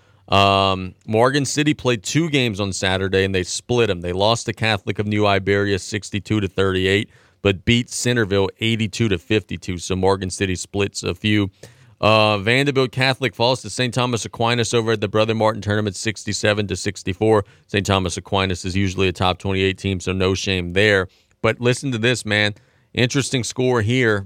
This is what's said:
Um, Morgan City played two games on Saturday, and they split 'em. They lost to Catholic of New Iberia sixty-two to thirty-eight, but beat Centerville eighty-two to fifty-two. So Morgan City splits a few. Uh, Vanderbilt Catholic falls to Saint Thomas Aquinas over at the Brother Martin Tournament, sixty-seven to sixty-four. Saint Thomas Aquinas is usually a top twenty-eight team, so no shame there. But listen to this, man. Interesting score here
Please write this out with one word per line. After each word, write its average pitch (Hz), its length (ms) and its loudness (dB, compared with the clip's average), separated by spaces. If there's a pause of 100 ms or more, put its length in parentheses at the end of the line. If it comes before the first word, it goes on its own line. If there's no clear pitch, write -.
(280)
Um, 98 640 2 (140)
Morgan 127 380 2
City 151 280 0
played 120 300 -2
two 160 260 -2
games 123 300 0
on 98 120 -2
Saturday, 95 520 0
and 95 100 -2
they 92 100 0
split 120 460 0
'em. 85 120 -2
They 87 120 -4
lost 104 320 2
to 113 80 -4
Catholic 110 460 -2
of 104 80 -2
New 104 180 0
Iberia 101 540 2
sixty-two 107 600 -4
to 98 80 -2
thirty-eight, 95 640 0 (320)
but 101 240 0
beat 120 240 2
Centerville 101 600 0 (100)
eighty-two 113 500 0
to 92 80 0
fifty-two. 95 600 -4
So 92 180 -4
Morgan 95 340 2
City 95 260 -2
splits - 480 -4
a 90 120 -2
few. 107 340 2 (500)
Uh, 107 400 4
Vanderbilt 127 520 0
Catholic 131 440 -2
falls 120 260 0
to 107 80 -12
Saint 123 240 -4
Thomas 123 320 -2
Aquinas 117 480 -2
over 113 200 2
at 104 80 -2
the 107 60 0
Brother 110 280 0
Martin 110 260 0
Tournament, 104 340 -2
sixty-seven 104 720 -2
to 95 100 -4
sixty-four. 104 640 0 (240)
Saint 101 180 -2
Thomas 95 300 0
Aquinas 95 480 -2
is 92 120 -4
usually 95 320 0
a 90 40 0
top 92 260 0
twenty-eight 95 400 -2
team, 98 220 -4
so 92 140 -4
no 95 200 0
shame 90 400 -4
there. 98 360 2 (320)
But 110 180 0
listen 123 320 0
to 117 60 -2
this, 117 280 0
man. 104 300 0 (380)
Interesting 123 500 0
score 123 380 0
here 110 440 2